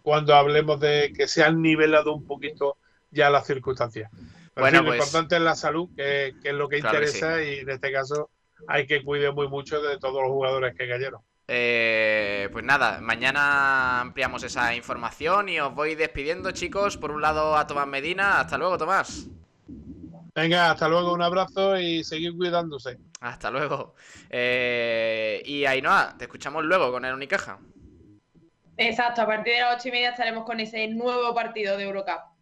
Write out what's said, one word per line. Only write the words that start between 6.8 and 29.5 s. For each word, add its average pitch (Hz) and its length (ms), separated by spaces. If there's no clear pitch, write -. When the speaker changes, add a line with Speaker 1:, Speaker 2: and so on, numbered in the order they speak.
Speaker 2:
que 147 60
Speaker 1:
interesa, 160 320
Speaker 2:
sí. 160 60
Speaker 1:
y 139 160
en 131 100
este 135 220
caso 135 380
hay 147 200
que 143 160
cuidar 143 300
muy 143 140
mucho 139 340
de 143 160
todos 135 240
los 131 100
jugadores 131 440
que 123 140
cayeron. 123 320
Speaker 2:
Eh, 110 1040
pues 95 120
nada, 127 380
mañana 131 1000
ampliamos 127 420
esa 120 300
información 135 760
y 165 100
os 139 160
voy 151 200
despidiendo, 160 560
chicos. 190 460
Por 151 140
un 151 100
lado 156 360
a 147 100
Tomás 143 200
Medina. 170 520
Hasta 147 180
luego, 170 200
Tomás. 165 500
Speaker 1:
Venga, 165 380
hasta 156 160
luego, 175 240
un 175 100
abrazo 190 560
y 165 280
seguid 170 320
cuidándose. 170 600
Speaker 2:
Hasta 120 320
luego. 139 440
Eh, 117 1160
y 143 200
Ainhoa, 135 520
te 123 60
escuchamos 147 400
luego 165 260
con 123 140
el 131 100
Unicaja. 135 460
Speaker 3:
Exacto, 233 460
a - 20
partir 214 300